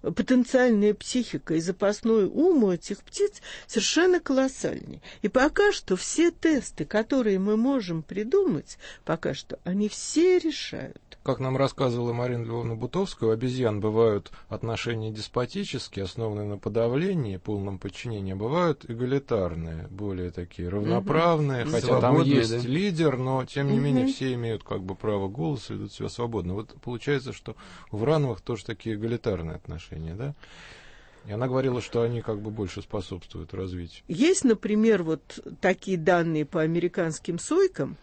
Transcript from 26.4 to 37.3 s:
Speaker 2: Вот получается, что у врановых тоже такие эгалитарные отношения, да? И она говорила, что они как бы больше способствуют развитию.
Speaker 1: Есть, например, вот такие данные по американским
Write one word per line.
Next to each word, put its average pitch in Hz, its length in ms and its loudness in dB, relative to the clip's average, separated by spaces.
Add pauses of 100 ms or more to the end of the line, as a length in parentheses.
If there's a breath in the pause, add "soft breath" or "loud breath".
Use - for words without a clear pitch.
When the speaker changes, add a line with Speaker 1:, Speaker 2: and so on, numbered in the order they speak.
Speaker 2:
Вот 107 180 -10 (100)
получается, 127 500 -4
что - 220 -14 (360 loud breath)
у 107 60 -6
врановых 135 440 0
тоже 117 240 -6
такие 110 300 -6
эгалитарные 104 640 -4
отношения, 82 580 -10
да? 139 180 -6 (960 loud breath)
И 107 40 -10
она 117 160 -2
говорила, 127 340 0
что 117 200 -2
они 117 200 0
как 107 200 -4
бы 107 80 -6
больше 104 320 -6
способствуют 92 720 -10
развитию. 90 540 -8
Speaker 1:
Есть, 269 360 2
например, 214 600 4
вот 160 340 -6 (240)
такие 185 380 0
данные 165 460 4
по 160 160 -2
американским 170 760 0